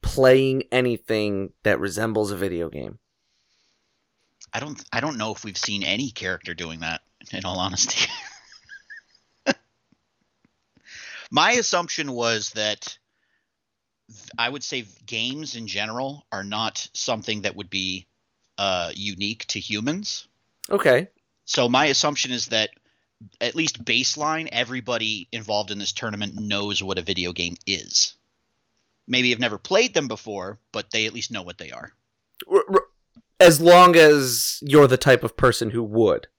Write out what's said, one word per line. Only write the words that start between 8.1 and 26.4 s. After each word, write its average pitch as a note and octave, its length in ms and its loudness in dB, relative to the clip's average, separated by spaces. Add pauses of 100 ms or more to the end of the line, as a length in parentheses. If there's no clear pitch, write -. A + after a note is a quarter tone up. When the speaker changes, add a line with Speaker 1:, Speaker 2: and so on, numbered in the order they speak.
Speaker 2:
<laughs> C#4 80 -2 (1800)
My F3+ 220 2
assumption F3 600 -2
was A#2 380 -2
that G#2+ 480 -6 (1120)
th-, - 300 -20
I A#2+ 100 -2
would C#3 140 -8
say B2+ 240 -10 (180)
games B2 520 -8
in A2+ 100 -12
general A#2 640 -8
are G2+ 140 -8
not G#2+ 480 -6
something G#2+ 500 -6
that G2 140 -4
would F#2+ 140 -12
be, F#2+ 360 -6 (500)
uh, F2+ 380 -2
unique G2+ 540 -8
to G2+ 120 -8
humans. C3+ 680 -8 (420)
Speaker 1:
Okay. D#3 380 2 (360)
Speaker 2:
So B2+ 240 -2
my C3 180 2
assumption C#3 440 -2
is A#2+ 160 -6
that A2 240 -2 (720)
at A#2+ 140 -4
least D#3+ 300 -6
baseline, D3+ 680 -4
everybody A2+ 800 -6
involved G#2 380 -6
in G#2 80 -8
this G2 140 -6
tournament G#2 440 -8
knows G#2 460 -4